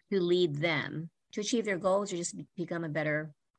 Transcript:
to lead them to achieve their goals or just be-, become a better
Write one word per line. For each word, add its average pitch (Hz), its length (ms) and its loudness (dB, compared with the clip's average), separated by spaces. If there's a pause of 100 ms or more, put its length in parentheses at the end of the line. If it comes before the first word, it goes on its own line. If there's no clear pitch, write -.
to 190 120 2
lead 175 340 4
them 156 540 -2 (240)
to 214 80 -4
achieve 208 240 0
their 196 120 0
goals 190 360 2
or - 20 -4
just 170 220 -6
be-, 151 180 -12
become 170 300 -4
a 156 40 -4
better 151 420 -2 (280)